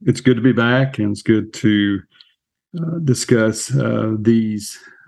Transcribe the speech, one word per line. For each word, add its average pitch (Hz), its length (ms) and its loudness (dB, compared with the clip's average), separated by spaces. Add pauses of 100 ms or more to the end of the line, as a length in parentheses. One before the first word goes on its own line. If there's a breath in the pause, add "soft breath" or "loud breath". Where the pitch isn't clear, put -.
it's - 180 0
good 127 160 4
to 110 40 -6
be 127 120 4
back, 123 480 0
and 104 100 0
it's 101 120 -6
good 107 320 0
to, 101 460 0 (760 soft breath)
uh, 165 240 -6
discuss, 117 720 0
uh, 113 460 0
these, 110 580 0 (300 loud breath)